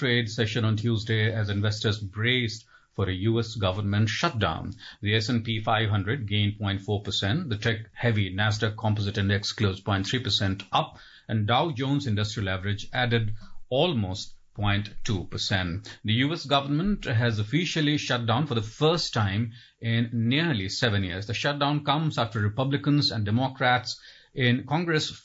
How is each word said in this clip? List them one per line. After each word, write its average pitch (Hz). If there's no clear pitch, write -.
trade 120
session 110
on 104
Tuesday 110
as 101
investors 104
braced 120
for 95
a 92
U 110
S 113
government 101
shutdown. 101
The 104
S 107
and 113
P 117
five 110
hundred 104
gained 104
point 98
four 104
percent. 104
The 104
tech-heavy 110
Nasdaq 107
Composite 104
Index 98
closed 95
point 95
three 127
percent 98
up, -
and 107
Dow 127
Jones 135
Industrial 104
Average 101
added 113
almost 123
point 101
two 95
percent. 92
The 110
U 156
S 160
government 147
has 113
officially 147
shut 123
down 139
for 117
the 104
first 160
time 110
in 117
nearly 139
seven 101
years. 104
The -
shutdown 143
comes 147
after 113
Republicans 135
and 104
Democrats 127
in 127
Congress 156